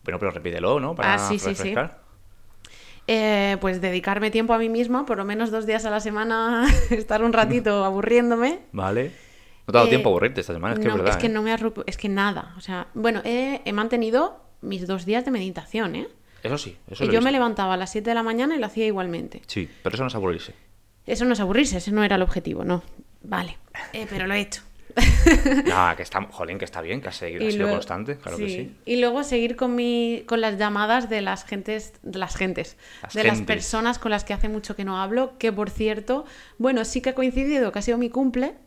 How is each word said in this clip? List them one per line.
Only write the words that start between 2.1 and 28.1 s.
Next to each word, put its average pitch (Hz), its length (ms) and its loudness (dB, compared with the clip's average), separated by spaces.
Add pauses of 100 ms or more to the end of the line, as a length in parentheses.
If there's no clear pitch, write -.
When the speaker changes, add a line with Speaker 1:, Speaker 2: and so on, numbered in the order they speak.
Speaker 2:
Eh, 208 520 2
pues 185 220 -2
dedicarme 196 500 0
tiempo 226 220 2
a 226 60 4
mí 226 100 0
misma, 240 360 0
por 220 120 -2
lo 196 80 -4
menos 214 260 -2
dos 220 140 -4
días 220 200 0
a 214 40 -2
la 208 100 0
semana, 226 680 0 (120)
<laughs> - 120 4
estar 214 320 0
un 233 100 4
ratito 214 500 4
Speaker 1:
<laughs> - 20 2
Speaker 2:
aburriéndome. 233 720 2 (120)
Speaker 1:
Vale. 107 400 -2 (540)
No - 60 -6
te 117 60 6
ha - 20 10
dado 113 80 8
Speaker 2:
Eh, - 40 4
Speaker 1:
tiempo 110 180 4
a - 20 6
aburrirte 101 300 2
esta 87 120 -6
semana, 90 200 -2
es 110 80 0
que - 60 0
Speaker 2:
no, 110 40 4
Speaker 1:
es 101 60 0
verdad, 95 180 4
Speaker 2:
es - 60 -2
que 233 60 2
Speaker 1:
¿eh? - 20 2
Speaker 2:
no 214 120 0
me 220 120 0
arrupo-, 220 320 -2
es 202 120 -6
que 214 120 -4
nada. 196 480 0
O - 40 -16
sea, 180 320 -8
bueno, 220 300 0
he, 262 400 -2
he 208 80 -4
mantenido 226 680 0 (200)
mis 185 260 -6
dos 185 180 -4
días 226 180 0
de 269 80 -2
meditación, 190 640 -4
¿eh? 220 120 -8 (360)
Speaker 1:
Eso 131 140 -2
sí, 95 180 -10 (160)
eso - 140 -2
Speaker 2:
Y - 20 2
Speaker 1:
lo 202 60 2
he - 20 4
Speaker 2:
yo 226 60 6
me 254 80 4
Speaker 1:
visto. - 100 4
Speaker 2:
levantaba 202 360 0
a - 20 -4
las 190 120 -6
siete 214 200 -4
de 233 60 2
la 226 80 0
mañana 247 340 0
y - 20 -2
lo 226 60 -2
hacía 220 200 -2
igualmente. 185 640 -4
Speaker 1:
Sí, 90 220 -6 (120)
pero 95 140 -2
eso 131 80 -2
no 131 60 0
es 123 60 -8
aburrirse. 92 380 -2 (520)
Speaker 2:
Eso 226 180 -2
no 247 80 4
es 208 80 2
aburrirse, 196 380 2
ese 185 160 -6
no 214 100 4
era 202 140 4
el 185 40 2
objetivo, - 440 -2
no. 180 180 0 (380)
Vale. 180 360 -6 (360)
Eh, 220 160 -10
pero 190 180 -6
lo 196 60 -2
he 208 80 0
hecho. - 200 -10 (340)
<laughs> 240 80 8 (640)
Speaker 1:
No, 92 300 4
que 90 80 -10
está, 98 260 -4
jolín, 90 300 -8
que 92 60 -6
está 87 160 -10
bien, 95 200 -6
que 95 60 -10
has 90 80 -10
seguido, 90 280 -8
Speaker 2:
Y 220 40 0
Speaker 1:
has 208 60 0
sido 202 100 -2
Speaker 2:
luego, 208 140 0
Speaker 1:
constante, 127 400 -6